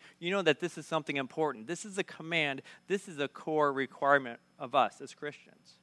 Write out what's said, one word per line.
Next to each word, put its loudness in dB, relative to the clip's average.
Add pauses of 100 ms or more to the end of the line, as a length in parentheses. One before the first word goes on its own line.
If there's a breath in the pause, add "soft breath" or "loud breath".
(200 loud breath)
you -4
know 2
that 6
this -4
is -12
something -2
important. -2
This -8
is -14
a 0
command. -4 (240 loud breath)
This -4
is -14
a 0
core 0
requirement 2 (180)
of -4
us 4
as -14
Christians. -14